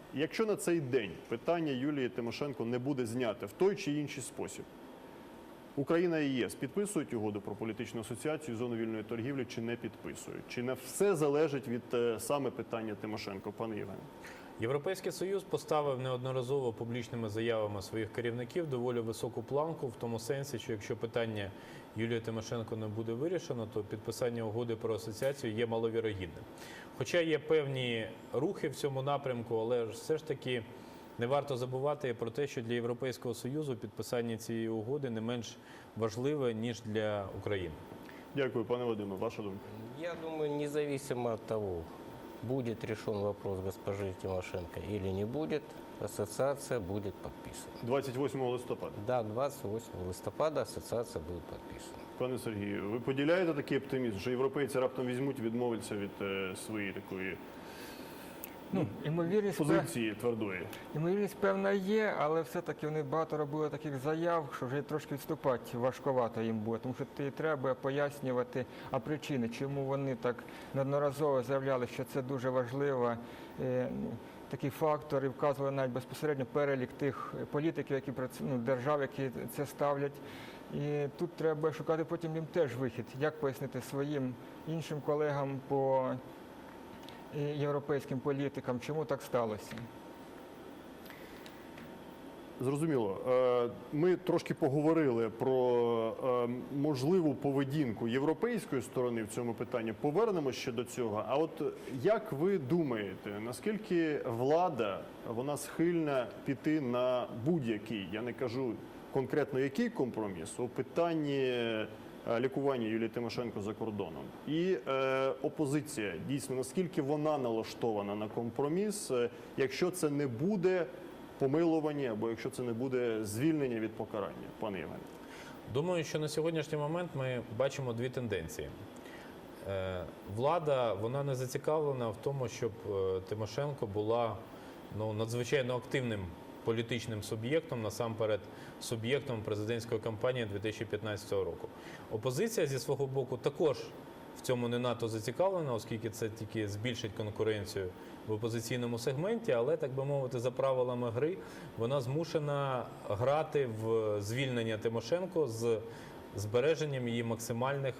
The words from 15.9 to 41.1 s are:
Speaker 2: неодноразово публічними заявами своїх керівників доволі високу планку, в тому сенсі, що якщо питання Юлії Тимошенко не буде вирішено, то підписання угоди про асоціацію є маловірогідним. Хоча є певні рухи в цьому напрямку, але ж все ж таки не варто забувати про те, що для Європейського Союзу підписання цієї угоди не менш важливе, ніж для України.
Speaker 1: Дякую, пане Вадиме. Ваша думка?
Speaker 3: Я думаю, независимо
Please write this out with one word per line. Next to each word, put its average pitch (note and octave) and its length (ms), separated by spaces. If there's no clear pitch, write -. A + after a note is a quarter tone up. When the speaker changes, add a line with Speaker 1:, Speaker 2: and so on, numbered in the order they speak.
Speaker 2:
неодноразово B2+ 720
публічними A#2 560
заявами G#2+ 540
своїх G#2+ 300
керівників B2 580
доволі B2 300
високу A2+ 420
планку, D3 440
в A#2+ 140
тому A#2 180
сенсі, C#3 400
що A2 140
якщо A2 240
питання A2 540
Юлії A2+ 240
Тимошенко A2+ 560
не A2 100
буде A2 260
вирішено, B2+ 640
то G#2+ 60
підписання A#2 640
угоди A2+ 340
про A2 180
асоціацію A#2 580
є A#2 140
маловірогідним. A2 800
Хоча E3+ 220
є D#3+ 180
певні C3 680
рухи D#3+ 360
в C3+ 60
цьому C3+ 280
напрямку, C3 540
але A#2 280
ж A2 60
все D#3 280
ж - 80
таки B2+ 360
не A#2 80
варто C#3 300
забувати C3 580
про A2+ 160
те, C#3+ 160
що C3+ 160
для A2+ 120
Європейського A#2+ 600
Союзу C#3 420
підписання A2+ 600
цієї A2+ 320
угоди A#2+ 420
не A2 100
менш A#2 360
важливе, A#2+ 580
ніж A2 280
для G#2+ 440
України. F#2+ 360
Speaker 1:
Дякую, A#2+ 300
пане B2 200
Вадиме. G#2 320
Ваша A2 260
думка? G2 160
Speaker 3:
Я E3+ 220
думаю, D#3 280
независимо C#3+ 760